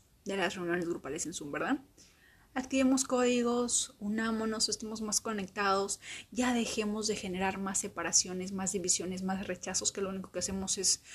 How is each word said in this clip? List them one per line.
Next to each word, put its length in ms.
de 140
las 180
reuniones 320
grupales 380
en 80
Zoom, 180
¿verdad? 280
Activemos 500
códigos, 960
unámonos, 680
estemos 320
más 200
conectados, 800
ya 220
dejemos 540
de 80
generar 440
más 180
separaciones, 720
más 200
divisiones, 500
más 240
rechazos, 460
que 100
lo 80
único 220
que 80
hacemos 400
es 240